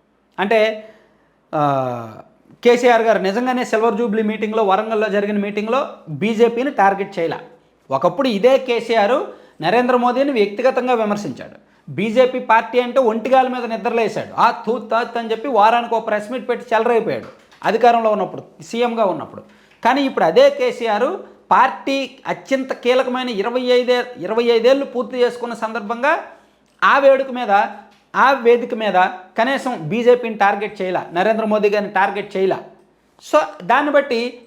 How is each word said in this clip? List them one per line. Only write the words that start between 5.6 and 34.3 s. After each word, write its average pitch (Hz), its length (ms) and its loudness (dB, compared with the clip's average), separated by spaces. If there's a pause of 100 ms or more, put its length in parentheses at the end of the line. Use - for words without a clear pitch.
బీజేపీని 226 640 0
టార్గెట్ 196 480 0
చేయలే. 165 200 -4 (520)
ఒకప్పుడు 175 380 0
ఇదే 240 300 4
కేసీఆర్ 233 680 0 (360)
నరేంద్ర 247 340 2
మోదీని 247 360 0
వ్యక్తిగతంగా 247 640 0
విమర్శించాడు. 208 760 -6 (220)
బీజేపీ 226 480 0
పార్టీ 233 420 2
అంటే 240 200 0
ఒంటిగాల 247 480 2
మీద 247 160 -6
నిద్రలేశాడు. 208 760 -4
ఆ 226 100 4
తూ 240 280 -4
తాత్ 233 400 -4
అని 226 120 -6
చెప్పి 220 180 -6
వారానికి 226 460 2
ఒక 220 120 -2
ప్రెస్ 208 260 -4
మీట్ 262 160 -10
పెట్టి 233 260 -4
చెలరైపోయాడు 214 520 0 (380)
అధికారంలో 226 460 4
ఉన్నప్పుడు, - 520 -6
సీఎంగా 233 420 -2
ఉన్నప్పుడు. 156 380 -6 (420)
కానీ 262 180 2
ఇప్పుడు 233 220 0
అదే 226 260 6
కేసీఆర్ 247 680 -2 (340)
పార్టీ 262 760 0
అత్యంత 262 460 -4
కీలకమైన 254 560 0
ఇరవై 233 320 -2
ఐదే, 247 440 2 (120)
ఇరవై 220 280 -2
ఐదేళ్ళు 240 400 4
పూర్తి 240 340 -8
చేసుకున్న 240 360 -2
సందర్భంగా 233 720 -4 (600)
ఆ 226 140 4
వేడుక 269 320 4
మీద, 247 200 -6 (680)
ఆ 233 160 6
వేదిక 240 420 2
మీద 214 200 -2 (440)
కనీసం 247 400 -2 (100)
బీజేపీని 226 460 2
టార్గెట్ 202 480 0
చేయలే, 185 180 -2 (120)
నరేంద్ర 214 320 0
మోదీ 208 240 2
గారిని 202 240 -2
టార్గెట్ 190 440 -2
చేయలే. 190 200 0 (760)
So - 320 0
దాన్ని 277 280 0
బట్టి 247 540 -2